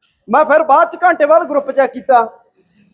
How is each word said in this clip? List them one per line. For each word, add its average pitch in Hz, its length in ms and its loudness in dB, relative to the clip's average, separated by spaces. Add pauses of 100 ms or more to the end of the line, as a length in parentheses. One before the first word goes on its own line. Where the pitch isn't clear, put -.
(280)
ਮੈਂ 277 180 2
ਫਿਰ 311 180 0
ਬਾਅਦ 320 260 2
ਚ 349 140 -16
ਘੰਟੇ 330 220 0
ਬਾਅਦ 330 180 2
ਗਰੁੱਪ 285 280 -6
ਚੈੱਕ 262 220 -2
ਕੀਤਾ, 247 320 0 (680)